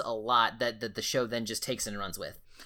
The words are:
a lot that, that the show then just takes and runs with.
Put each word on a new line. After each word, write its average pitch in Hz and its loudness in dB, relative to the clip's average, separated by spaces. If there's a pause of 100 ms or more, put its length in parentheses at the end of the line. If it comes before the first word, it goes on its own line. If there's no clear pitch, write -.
a 117 -2
lot 113 4
that, 117 0
that 110 -4
the 113 -6
show 127 2
then 113 -2
just 107 -4
takes - -4
and 101 -6
runs 98 -6
with. 73 -8 (260)